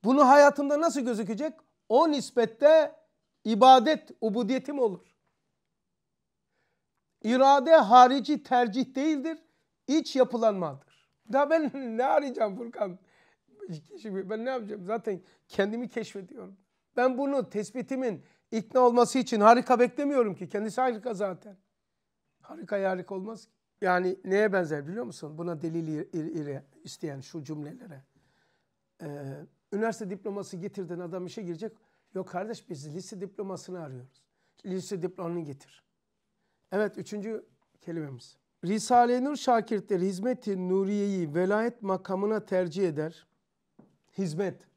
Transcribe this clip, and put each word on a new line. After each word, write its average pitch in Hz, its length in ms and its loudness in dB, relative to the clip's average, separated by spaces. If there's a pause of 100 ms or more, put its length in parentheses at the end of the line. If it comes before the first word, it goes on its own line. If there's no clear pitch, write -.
Bunu 262 240 6
hayatımda 285 540 6
nasıl 311 200 -2
gözükecek? 226 520 -4 (360)
O 302 220 4
nispette 285 840 4 (480)
ibadet, 247 680 6 (100)
ubudiyetim 247 580 -2
olur. 202 360 -4 (2000)
İrade 269 520 6
harici 254 680 8
tercih 247 520 0
değildir, 302 420 -2 (500)
iç 294 280 0
yapılanmadır. 214 920 -2 (240)
Da 285 160 2
ben 320 240 2
<laughs> 247 240 -8
ne 247 80 0
arayacağım 277 520 -2
Furkan? 214 420 -8 (1000)
Şimdi 190 280 -10
ben 220 160 -8
ne 262 40 -6
yapacağım? 208 360 -10
Zaten 208 360 -6 (260)
kendimi 214 420 -4
keşfediyorum. 196 680 -14 (380)
Ben 247 220 0
bunu 277 320 -2
tespitimin 226 760 -6 (280)
ikna 226 300 0
olması 240 380 4
için 226 220 0
harika 240 380 6
beklemiyorum 247 560 0
ki. 160 140 -12
Kendisi 214 320 -6
harika 233 320 -2
zaten. 190 440 -8 (840)
Harika 202 480 -6
harika 185 260 -6
olmaz 214 300 -12
ki. - 120 -20 (240)
Yani 185 420 0
neye 196 300 2
benzer 151 340 -2
biliyor 220 180 -10
musun? 156 320 -14
Buna 170 240 -8
delil 165 260 -6
ir-, 151 260 -6
ir-, 165 220 -8
ir-, 143 260 -8 (220)
isteyen 139 380 -12
şu 160 220 -14
cümlelere. 151 600 -14 (1000)
Ee, 165 60 -12 (680)
üniversite 214 360 -4
diploması 196 480 -10
getirdin, 175 420 -10
adam 180 260 -10
işe 214 160 -12
girecek. 180 360 -10 (360)
"Yok 190 140 -8
kardeş, 202 420 -10
biz 147 260 -14
lise 185 260 -14
diplomasını 190 600 -12
arıyoruz." 131 400 -18 (420)
"Lise 185 360 -8
diplomanı 175 380 -6
getir." 143 440 -16 (880)
Evet, 202 260 -4
üçüncü 208 480 -10 (360)
kelimemiz. 151 560 -12 (260)
Risale-i 240 600 2
Nur 294 120 -4
şakirtleri 214 680 -2
hizmet-i 196 640 -4
nuriyeyi 190 680 -2
velayet 208 460 -2
makamına 196 640 -4
tercih 185 420 -2
eder. 156 400 -8 (880)
Hizmet. 185 580 -6